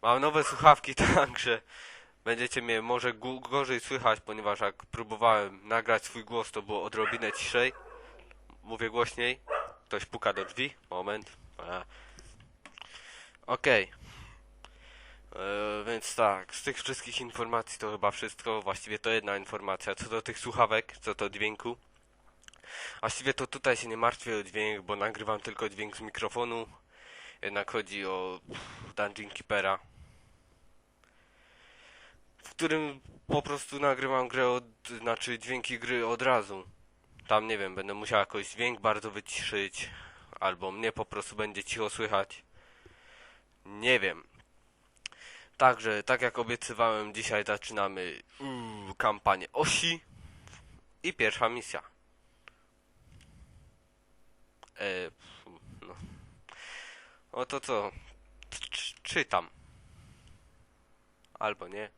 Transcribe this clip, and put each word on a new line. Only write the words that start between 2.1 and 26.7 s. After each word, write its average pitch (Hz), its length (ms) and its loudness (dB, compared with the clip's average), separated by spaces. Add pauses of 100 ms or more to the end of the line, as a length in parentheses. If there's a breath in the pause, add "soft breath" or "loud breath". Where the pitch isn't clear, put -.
będziecie 120 380 0
mnie 117 200 2
może 120 320 0
gu-, 127 260 -6
gorzej 131 400 2
słychać, 120 400 4
ponieważ 104 400 0
jak 101 260 0
próbowałem 107 840 4
nagrać 113 360 4
swój 113 200 -10
głos, 113 260 -2
to 107 120 -4
było 101 200 -2
odrobinę 110 500 0
ciszej. 123 400 2 (920 loud breath)
Mówię 113 280 -4
głośniej. 120 500 0 (440)
Ktoś 101 200 -4
puka 110 280 0
do 98 120 -2
drzwi. 131 300 -4 (160)
Moment. 101 460 -6 (220)
A. 87 260 -8 (1600 loud breath)
Okej. 117 460 4 (1400 loud breath)
E, 104 520 -4
więc 113 300 -4
tak, 98 400 2
z - 80 -10
tych - 200 -4
wszystkich - 380 -4
informacji 117 580 -2
to 107 120 -4
chyba 104 200 2
wszystko. 110 520 -4
Właściwie 98 360 -4
to 113 120 0
jedna 101 260 2
informacja. 98 580 -4
Co - 140 -10
do 110 140 -2
tych - 160 -8
słuchawek, 110 640 4
co 107 140 -4
do 101 160 -2
dźwięku. 107 460 -4 (1200 loud breath)
Właściwie 127 340 0
to 131 120 -4
tutaj 131 300 2
się 117 120 -6
nie 113 80 -4
martwię 117 400 2
o 104 60 0
dźwięk, 104 420 -4
bo 101 120 -2
nagrywam 107 440 -2
tylko 113 280 -6
dźwięk 104 280 -8
z - 40 -12
mikrofonu. 117 680 -4 (760 loud breath)